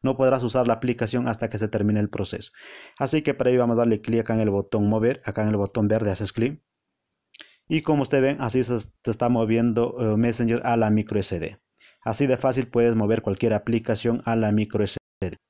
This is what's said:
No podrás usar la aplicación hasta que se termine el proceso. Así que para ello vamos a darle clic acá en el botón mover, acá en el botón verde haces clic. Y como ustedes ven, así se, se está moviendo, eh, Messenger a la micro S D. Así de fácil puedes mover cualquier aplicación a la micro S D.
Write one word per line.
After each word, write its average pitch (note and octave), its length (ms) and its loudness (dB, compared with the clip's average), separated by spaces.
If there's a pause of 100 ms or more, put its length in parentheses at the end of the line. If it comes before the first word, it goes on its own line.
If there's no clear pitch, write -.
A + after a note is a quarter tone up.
No C3 160 0
podrás C3 240 2
usar B2 240 0
la A#2+ 80 2
aplicación B2 520 -2
hasta A2+ 220 -4
que - 80 -6
se G#2+ 120 -2
termine G#2 320 0
el G2+ 100 -2
proceso. - 420 -8 (460)
Así D3 240 0
que D3 100 0
para B2+ 160 0
ello B2+ 120 4
vamos A#2 180 2
a - 20 2
darle A2+ 220 2
clic A2+ 180 0
acá A2+ 140 -2
en A2+ 60 0
el G#2+ 100 2
botón G2+ 400 0
mover, A2+ 340 0
acá A2 160 -4
en G#2+ 80 0
el G#2+ 80 0
botón G2+ 320 0
verde G#2+ 220 2
haces F#2+ 240 -6
clic. C3 260 -2 (1040)
Y D#3 140 0
como D3+ 220 2
ustedes C3+ 200 2
ven, C#3 200 0
así B2 200 0
se, A#2+ 160 -2
se - 120 -10 (200)
está A#2+ 200 0
moviendo, A#2 680 2
eh, G#2+ 180 2
Messenger A#2 480 0
a A#2 100 2
la A2 140 2
micro G#2+ 280 2
S F#2 220 -4
D. D#2+ 220 -10 (400)
Así A2+ 240 0
de B2+ 100 2
fácil B2+ 320 -2
puedes A#2 260 2
mover A2 280 0
cualquier G#2+ 320 0
aplicación A2+ 720 -2
a A#2 100 0
la G#2+ 160 2
micro G#2 320 0
S - 140 -6 (200)
D. F2+ 200 -6 (120)